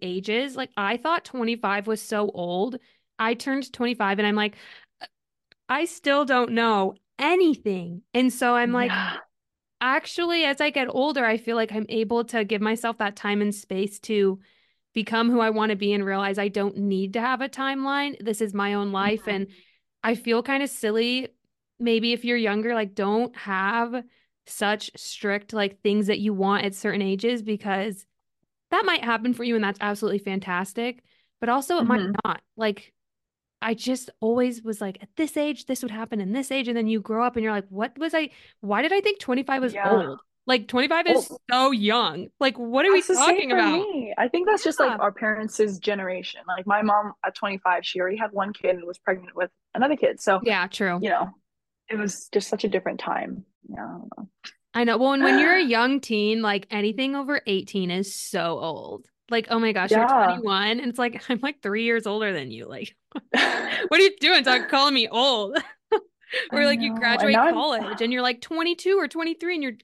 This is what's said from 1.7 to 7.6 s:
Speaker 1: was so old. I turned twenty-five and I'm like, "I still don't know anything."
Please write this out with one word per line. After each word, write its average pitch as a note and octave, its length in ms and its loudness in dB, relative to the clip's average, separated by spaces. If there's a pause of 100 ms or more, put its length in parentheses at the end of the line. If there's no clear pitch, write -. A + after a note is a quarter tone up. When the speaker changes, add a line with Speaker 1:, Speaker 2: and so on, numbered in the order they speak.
Speaker 1:
was A3 160 -2
so G#3 320 -2
old. F3+ 420 -2 (420)
I A3 140 0
turned C4+ 400 -4
twenty-five A3+ 460 0
and G#3 100 2
I'm G#3 80 2
like, G#3 200 -2 (1080)
"I D4 200 0
still C#4+ 400 0
don't B3 260 2
know G#3+ 440 2 (220)
anything." A3 840 2 (100)